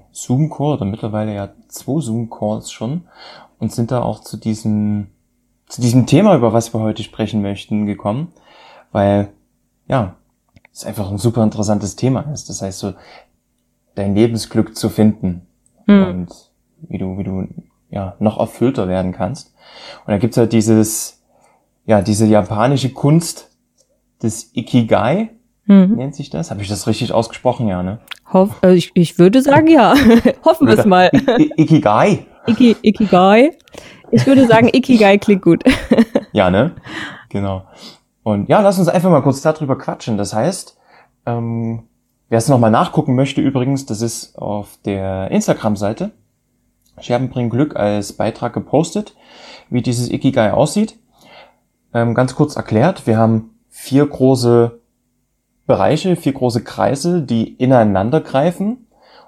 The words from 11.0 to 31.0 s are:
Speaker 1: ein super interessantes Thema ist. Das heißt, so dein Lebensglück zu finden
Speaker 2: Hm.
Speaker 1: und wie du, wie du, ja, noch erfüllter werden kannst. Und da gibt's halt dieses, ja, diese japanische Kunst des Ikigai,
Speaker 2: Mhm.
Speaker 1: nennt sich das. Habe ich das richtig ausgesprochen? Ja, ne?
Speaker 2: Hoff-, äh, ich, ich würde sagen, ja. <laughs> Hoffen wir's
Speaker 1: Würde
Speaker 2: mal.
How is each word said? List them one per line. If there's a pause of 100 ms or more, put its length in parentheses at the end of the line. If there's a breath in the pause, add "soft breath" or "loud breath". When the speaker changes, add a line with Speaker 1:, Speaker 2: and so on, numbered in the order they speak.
Speaker 1:
ein
super
interessantes
Thema (120)
ist.
Das
heißt,
so (1000 soft breath)
dein
Lebensglück
zu
finden (400)
Speaker 2:
Hm.
Speaker 1:
und (380)
wie
du,
wie
du, (440)
ja,
noch
erfüllter
werden
kannst. (520 loud breath)
Und
da
gibt's
halt
dieses, (680)
ja,
diese
japanische
Kunst (720)
des
Ikigai, (360)
Speaker 2:
Mhm.
Speaker 1:
nennt
sich
das.
Habe
ich
das
richtig
ausgesprochen?
Ja,
ne? (340)
Speaker 2:
Hoff-,
äh,
ich,
ich
würde
sagen,
ja. (240)
<laughs>
Hoffen
wir's
Speaker 1:
Würde
Speaker 2:
mal.